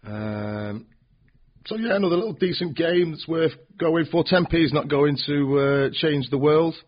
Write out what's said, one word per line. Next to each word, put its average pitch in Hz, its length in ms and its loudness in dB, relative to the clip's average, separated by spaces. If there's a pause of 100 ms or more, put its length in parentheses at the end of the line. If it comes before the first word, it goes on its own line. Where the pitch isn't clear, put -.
Um, 104 840 -8 (800)
so 214 80 -6
yeah, 220 200 -2
another 185 200 2
little 202 180 -2
decent 175 420 -4
game 170 360 0
that's 147 160 -14
worth 160 260 0 (240)
going 165 280 2
for. 165 200 0
Ten 180 220 2
P 165 160 2
is 135 100 0
not 147 140 0
going 143 280 2 (120)
to, 143 320 0
uh, 139 340 2
change 143 380 -2
the 139 80 0
world 156 340 4 (140)